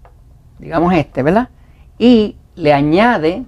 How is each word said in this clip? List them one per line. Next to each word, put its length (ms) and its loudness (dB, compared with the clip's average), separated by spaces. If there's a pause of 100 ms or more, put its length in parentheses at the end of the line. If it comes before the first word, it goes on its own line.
(600)
digamos 340 -4
este, 300 -4
¿verdad? 260 -2 (480)
Y 380 2 (200)
le 180 0
añade 760 0